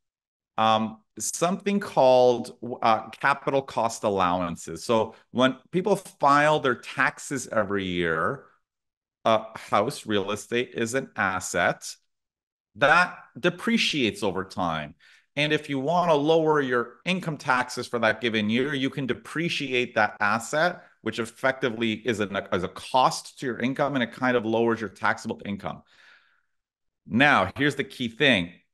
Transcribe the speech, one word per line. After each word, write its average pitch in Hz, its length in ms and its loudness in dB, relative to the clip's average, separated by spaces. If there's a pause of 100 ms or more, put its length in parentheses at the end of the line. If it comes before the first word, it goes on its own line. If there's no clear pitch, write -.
(580)
um, 110 400 2 (200)
something 190 640 -2
called, 127 760 4 (260)
uh, 113 260 2
capital 139 540 0
cost 117 420 -4
allowances. 87 800 -2
So - 320 0 (160)
when 131 240 2 (160)
people 185 240 0
file 147 640 2
their 127 160 0
taxes - 720 -6
every 101 360 0
year, 87 600 -2 (840)
uh, 110 180 2 (120)
house - 500 -2
real 101 240 0
estate 117 440 -4
is 113 200 -4
an 135 220 -4
asset 95 760 -2 (840)
that 160 420 4 (200)
depreciates 175 840 0
over 92 220 -2
time. 80 500 -4 (400)
And 151 180 -2
if 151 160 -2
you 139 100 -4
wanna 165 360 2
lower 156 480 4
your 123 320 -2 (100)
income 170 320 -4
taxes 127 500 -2
for 123 120 -4
that 110 240 2
given 107 260 0
year, 131 260 0
you 135 140 -2
can 135 180 -6
depreciate 127 880 -4
that 107 240 2
asset, 131 600 0 (200)
which 110 160 -4
effectively 117 760 -2
is 107 280 -2
a, 98 340 -4
is 92 80 0
a 92 60 -4
cost - 720 0
to 143 60 -8
your 110 120 -6
income, 135 380 -2
and 123 60 0
it 117 100 -4
kind 127 240 0
of 110 100 -2
lowers 113 340 2
your 107 80 -6
taxable 110 560 -4
income. 98 380 -8 (1200)
Now, 110 500 4
here's 139 200 0
the 139 80 -4
key - 240 -8
thing. 113 440 2 (220)